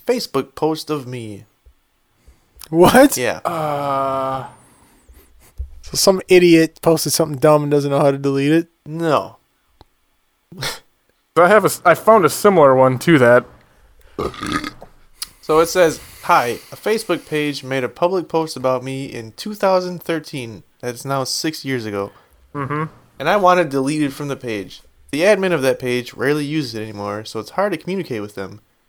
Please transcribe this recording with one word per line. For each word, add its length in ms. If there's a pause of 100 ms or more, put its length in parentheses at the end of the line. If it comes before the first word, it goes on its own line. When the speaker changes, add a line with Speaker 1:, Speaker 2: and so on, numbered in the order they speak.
Speaker 1:
Facebook 480
Post 340
of 180
Me. 380 (1300)
Speaker 2:
What? 460
Speaker 1:
Yeah. 220
Speaker 3:
Uh, 1080 (1300)
Speaker 2:
So 140
some 320
idiot 540
posted 300
something 260
dumb 240
and 80
doesn't 200
know 100
how 120
to 60
delete 340
it? 160 (160)
Speaker 1:
No. 580
<laughs> 40 (1900)
Speaker 3:
So 80
I 40
have 160
a 20
s-, 180
I 100
found 300
a 60
similar 440
one 260
to 180
that. 260 (2000)
Speaker 1:
So 180
it 60
says, 340 (220)
"Hi, 380 (120)
a 40
Facebook 500
page 360
made 220
a 60
public 380
post 280
about 260
me 220
in 280
two 220
thousand 480
thirteen 600 (180)
that's 240
now 200
six 380
years 220
ago. 260 (440)
Speaker 3:
Mm-hmm. 300 (340)
Speaker 1:
And 100
I 80
want 240
it 80
deleted 460
from 140
the 80
page. 440 (300)
The 100
admin 320
of 80
that 180
page 360
rarely 320
uses 280
it 80
anymore, 440
so 120
it's 120
hard 220
to 60
communicate 440
with 120
them. 280 (260)